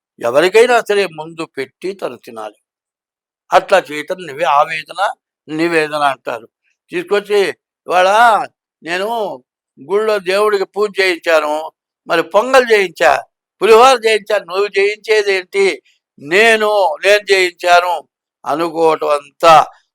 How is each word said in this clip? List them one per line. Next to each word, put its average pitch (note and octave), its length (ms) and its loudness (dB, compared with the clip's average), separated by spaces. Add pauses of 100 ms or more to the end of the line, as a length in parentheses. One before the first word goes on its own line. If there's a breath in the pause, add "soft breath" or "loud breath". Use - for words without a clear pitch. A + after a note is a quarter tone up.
(200)
ఎవరికైనా F#3 600 2
సరే G3+ 260 -2
ముందు D#3+ 380 -12
పెట్టి D3+ 480 -12
తను E3 240 -12
తినాలి. G#2+ 380 -16 (1000)
అట్లా F#3 300 2 (100)
చేయటం D3+ 240 -8 (100)
నివే-, D3+ 220 -6
ఆవేదన D#3 680 -2 (340)
నివేదన D#3 460 -2
అంటారు. C3 540 -6 (420)
తీసుకొచ్చి, G3 500 -4 (460)
"ఇవాళ B3+ 220 0 (760)
నేను F#3 600 -8 (460)
గుళ్ళో G#3+ 280 -2
దేవుడికి G3 460 -2
పూజ G#3 260 -6 (100)
చేయించాను, D#3 720 -2 (340)
మరి E3+ 160 0
పొంగల్ B3 500 2
చేయించా, E3 500 0 (400)
పులిహోర A3+ 440 6
చేయించా, G#3+ 320 -2
నువ్వు F#3+ 300 -4 (100)
చేయించేది G#3 540 -2
ఏంటి, F#3 500 -2 (360)
నేను, G#3 840 0
నేను G3+ 280 2
చేయించాను" F3 760 0 (380)
అనుకోవటం D#3 640 -2
అంతా D3 580 2 (280 soft breath)